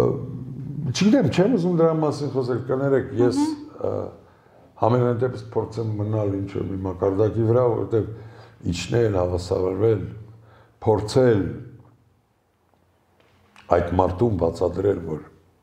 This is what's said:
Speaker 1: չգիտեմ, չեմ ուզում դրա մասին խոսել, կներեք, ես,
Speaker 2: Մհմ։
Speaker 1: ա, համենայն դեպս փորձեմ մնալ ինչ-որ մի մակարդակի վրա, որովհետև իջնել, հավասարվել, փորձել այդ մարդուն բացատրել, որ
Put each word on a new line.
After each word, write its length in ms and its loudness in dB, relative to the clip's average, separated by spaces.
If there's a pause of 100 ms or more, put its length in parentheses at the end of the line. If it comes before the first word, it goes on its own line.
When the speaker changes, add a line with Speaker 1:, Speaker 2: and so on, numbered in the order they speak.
(840)
Speaker 1:
չգիտեմ, 420 4
չեմ 280 4
ուզում 200 2
դրա 180 4
մասին 380 -2
խոսել, 300 -2
կներեք, 520 0
ես, 240 2
Speaker 2:
Մհմ։ 140 0 (260)
Speaker 1:
ա, 140 -4 (840)
համենայն 420 2
դեպս 280 -4
փորձեմ 440 -4
մնալ 400 -2
ինչ-որ 340 -4
մի 140 -6
մակարդակի 640 0
վրա, 220 4
որովհետև 420 0 (540)
իջնել, 540 0
հավասարվել, 840 0 (800)
փորձել 640 4 (2250)
այդ 240 2
մարդուն 440 2
բացատրել, 640 0
որ 220 -8 (420)